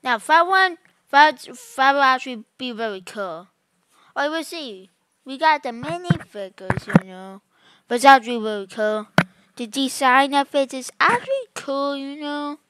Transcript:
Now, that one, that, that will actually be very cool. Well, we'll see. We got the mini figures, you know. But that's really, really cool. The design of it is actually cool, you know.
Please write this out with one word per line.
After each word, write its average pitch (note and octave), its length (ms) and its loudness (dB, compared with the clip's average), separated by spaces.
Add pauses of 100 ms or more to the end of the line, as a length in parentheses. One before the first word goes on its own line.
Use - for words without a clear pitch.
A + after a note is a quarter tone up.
Now, B3 160 -2
that E4 300 4
one, F#4+ 320 2 (320)
that, D4 360 6 (300)
that C4+ 160 4
will C#4+ 80 2
actually C4 440 0 (120)
be B3+ 140 -8
very G#3+ 300 -8
cool. F3+ 480 -10 (680)
Well, C#4+ 160 -2
we'll D#4+ 120 -6
see. A3+ 460 -14 (340)
We C4+ 140 -14
got D#4 240 2
the B3+ 100 -8
mini E4+ 460 -6 (100)
figures, F#3+ 600 -8
you G3 200 4
know. F#3+ 360 -18 (440)
But A#3+ 140 -2
that's C4 240 8
really, A#3+ 160 -4
really G#3 260 -6
cool. G#3+ 380 -4 (500)
The A#3+ 120 -10
design C4 680 0
of C#4 200 -2
it C#4 200 -2
is B3+ 260 -10
actually A#4+ 540 0
cool, C#4 420 -6
you C#4 240 -12
know. D4 400 -8 (100)